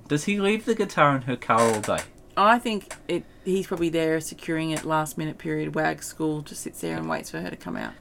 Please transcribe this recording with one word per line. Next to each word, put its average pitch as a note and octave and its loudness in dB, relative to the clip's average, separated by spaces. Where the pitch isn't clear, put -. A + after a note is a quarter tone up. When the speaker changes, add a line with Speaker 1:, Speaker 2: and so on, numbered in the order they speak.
Speaker 1:
Does D3 0
he G3+ 0
leave G#3+ 2
the A3+ 2
guitar F3 4
in B2+ -2
her B2 -4
car A2+ 4
all A2+ 6
day? F#2 0
Speaker 2:
I A3 6
think A3 -6
it. E3+ -2
He's F#3+ 0
probably E3+ 0
there D#3+ 2
securing D#3+ -4
it D#3 -2
last D#3 0
minute D#3 -4
period. D#3 -4
Wag D#3 0
school D#3 -4
just - -14
sits - -10
there E3 -4
and D#3+ -6
waits - -6
for D#3+ -10
her F3+ -8
to - -10
come - -8
out. - -8